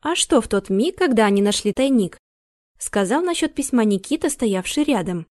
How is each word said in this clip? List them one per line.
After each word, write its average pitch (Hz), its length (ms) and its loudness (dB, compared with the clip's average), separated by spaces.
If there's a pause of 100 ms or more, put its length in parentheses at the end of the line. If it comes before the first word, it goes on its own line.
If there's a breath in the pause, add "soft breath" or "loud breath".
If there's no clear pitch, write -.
А 320 140 -2
что 285 260 2
в - 60 -6
тот 196 220 -2
миг, 220 260 0
когда 240 300 2
они 202 160 2
нашли 202 320 0
тайник, 254 460 0 (580)
сказал 208 460 -2
насчет 330 320 -2
письма 254 280 0
Никита, 214 460 0
стоявший 214 540 -2
рядом? 185 420 -2 (100)